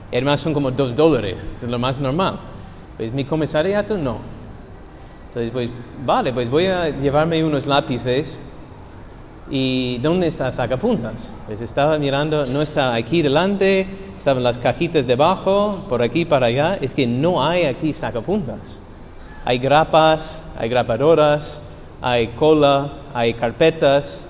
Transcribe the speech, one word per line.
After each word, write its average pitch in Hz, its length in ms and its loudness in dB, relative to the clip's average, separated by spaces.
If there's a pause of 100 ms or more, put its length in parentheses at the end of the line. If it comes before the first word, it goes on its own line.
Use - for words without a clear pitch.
(100)
Y 120 60 -2
además 143 240 2
son 160 140 -2
como 139 160 0
dos 123 260 -2
dólares, 117 680 0
es 120 60 -6
lo 120 100 -2
más 127 220 -2
normal. 143 400 -2 (560)
Pues 113 160 -6
mi 135 120 -2
comisariato 185 760 0
no. 127 180 -2 (1120)
Entonces, 117 240 -4
pues, 120 180 -2 (340)
vale, 160 280 2
pues 120 180 -2
voy 165 160 4
a 180 220 0
llevarme 147 560 2
unos 147 220 0
lápices. 135 760 0 (1120)
¿Y 127 480 0
dónde 165 280 2
está 135 260 -2
sacapuntas? 131 800 -2 (140)
Pues 107 140 -8
estaba 143 380 0
mirando, 147 480 0
no 135 140 -2
está 147 340 0
aquí 120 280 2
delante, 190 640 2 (300)
estaban 131 260 0
las 120 160 2
cajitas 143 480 0
debajo, 170 840 2
por 120 140 0
aquí, 120 220 0
para 131 220 4
allá. 147 340 2
Es 131 140 -4
que 135 120 2
no 139 380 2
hay 170 200 2
aquí 143 280 -2
sacapuntas. 120 840 -6 (680)
Hay 127 140 0
grapas, 156 1000 4
hay 117 100 -2
grapadoras, 147 920 2 (400)
hay 123 260 2
cola, 143 640 4 (220)
hay 117 200 0
carpetas, 143 960 2